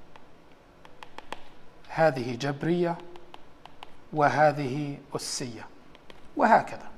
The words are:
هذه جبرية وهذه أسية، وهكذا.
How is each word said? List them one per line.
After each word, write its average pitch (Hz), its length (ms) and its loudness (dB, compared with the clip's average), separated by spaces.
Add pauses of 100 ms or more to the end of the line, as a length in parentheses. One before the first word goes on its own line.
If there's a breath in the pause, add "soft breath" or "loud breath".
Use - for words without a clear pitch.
(1900 loud breath)
هذه 135 480 2
جبرية 160 640 0 (1120)
وهذه 143 840 4 (180)
أسية، 117 500 -6 (720)
وهكذا. - 600 6